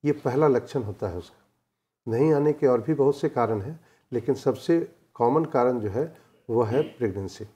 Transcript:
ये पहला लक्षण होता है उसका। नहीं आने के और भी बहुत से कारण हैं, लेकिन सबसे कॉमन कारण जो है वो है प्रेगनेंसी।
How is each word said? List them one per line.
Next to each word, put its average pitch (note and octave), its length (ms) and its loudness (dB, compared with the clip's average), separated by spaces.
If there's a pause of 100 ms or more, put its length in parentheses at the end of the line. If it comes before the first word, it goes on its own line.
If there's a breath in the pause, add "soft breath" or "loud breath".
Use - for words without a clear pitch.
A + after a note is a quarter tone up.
ये D3 80 2
पहला C#3+ 360 0
लक्षण B2+ 340 0
होता G2+ 260 -8
है F2 80 -8
उसका। - 260 -14 (640)
नहीं C3+ 240 2
आने D3 200 2
के D3 140 0
और B2 140 4
भी C#3+ 140 -2
बहुत C#3 240 2
से D#3 100 -2
कारण A2+ 320 0
हैं, D3+ 200 -10 (320 soft breath)
लेकिन B2 220 -2
सबसे - 580 0 (220)
कॉमन C3+ 300 2
कारण B2 360 2
जो G#2 80 -4
है C#3 280 -4 (340 soft breath)
वो A#2 120 2
है A#2+ 200 0
प्रेगनेंसी। G2 640 -6 (120)